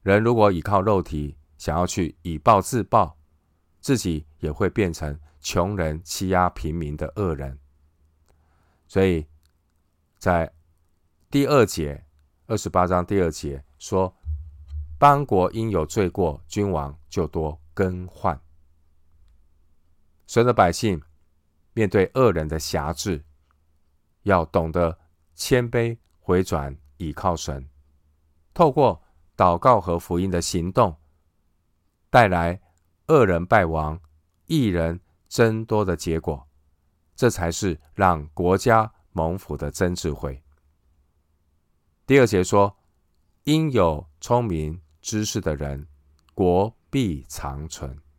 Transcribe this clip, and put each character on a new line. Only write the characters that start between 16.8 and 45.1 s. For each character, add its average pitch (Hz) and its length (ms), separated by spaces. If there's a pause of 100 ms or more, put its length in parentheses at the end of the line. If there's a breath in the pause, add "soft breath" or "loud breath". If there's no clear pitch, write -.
就 85 180
多 78 320 (140)
更 90 340
换。” 87 320 (1900)
神 117 180
的 123 80
百 98 180
姓 90 300 (720)
面 110 160
对 95 240
恶 127 180
人 80 160
的 80 120
辖 78 340
制， 82 320 (960)
要 92 240
懂 82 260
得 85 280 (340)
谦 123 360
卑 117 280 (220)
回 92 240
转， 71 340 (200)
倚 78 140
靠 87 240
神， 69 320 (840)
透 165 180
过 123 300 (340)
祷 87 220
告 120 240
和 85 160
福 87 220
音 95 100
的 87 100
行 87 320
动， 98 240 (1160)
带 120 160
来 87 340 (460)
恶 131 180
人 87 200
败 104 200
亡、 78 340 (460)
义 156 200
人 85 340 (280)
增 110 380
多 107 200
的 90 100
结 82 240
果， 78 280 (680)
这 123 140
才 87 220
是 87 280 (140)
让 87 360
国 90 280
家 110 340 (200)
蒙 82 260
福 - 180
的 73 140
真 90 240
智 87 180
慧。 69 300 (1700)
第 135 120
二 127 60
节 98 180
说 101 320 (720)
：“因 156 260
有 85 380 (100)
聪 120 240
明 82 380 (200)
知 107 220